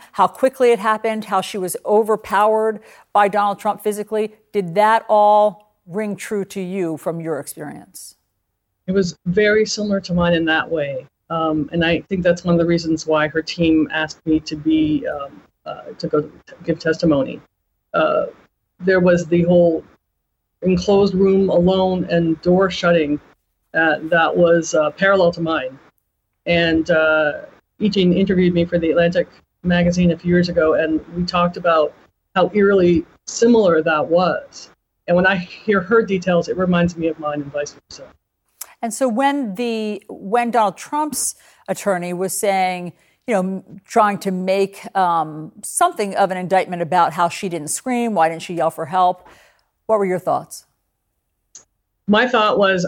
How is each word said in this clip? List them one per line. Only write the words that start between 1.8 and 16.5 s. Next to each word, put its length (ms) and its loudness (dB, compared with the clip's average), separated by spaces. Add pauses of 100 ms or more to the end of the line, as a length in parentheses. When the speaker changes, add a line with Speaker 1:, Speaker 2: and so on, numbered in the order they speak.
Speaker 1:
overpowered 960 0 (320)
by 160 4
Donald 300 -2
Trump 240 -4
physically, 520 -4 (180)
did 220 -4
that 340 4
all 680 2 (120)
ring 280 -6
true 300 -6
to 160 -10
you 380 -6
from 220 -6
your 200 -6
experience? 760 -16 (680)
Speaker 2:
It 60 -4
was 320 -2
very 420 2
similar 360 -4
to 120 -6
mine 200 2
in 100 0
that 260 -2
way. 360 -6 (220)
Um, 440 -2
and 120 0
I 180 0
think 200 -4
that's 220 0
one 100 2
of 40 4
the 80 2
reasons 400 -2
why 220 2
her 140 -4
team 500 0
asked 340 -6
me 140 2
to 140 -10
be, 540 0
um, 340 -10 (220)
uh, 180 -14 (160)
to 80 -6
go 160 0
to 320 -20 (100)